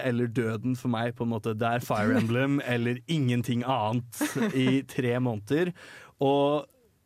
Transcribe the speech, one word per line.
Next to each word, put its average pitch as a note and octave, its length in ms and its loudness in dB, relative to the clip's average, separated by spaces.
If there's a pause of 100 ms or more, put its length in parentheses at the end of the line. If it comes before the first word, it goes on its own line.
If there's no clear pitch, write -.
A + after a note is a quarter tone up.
eller A#2+ 240 0
døden A2+ 480 -2
for B2+ 160 -4
meg, A#2 240 -2
på A#2+ 80 -4
en A#2 80 -2
måte. A2+ 240 -2
Det A#2 80 -2
er A#2 160 0
Fire A#2+ 380 2
Emblem C3 460 2
<laughs> B2 100 0
eller A#2+ 300 0
ingenting B2 600 0
annet B2 540 -2 (340)
i C3 300 2
tre B2 340 -2
måneder. B2+ 540 0 (460)
Og C#3+ 500 2 (400)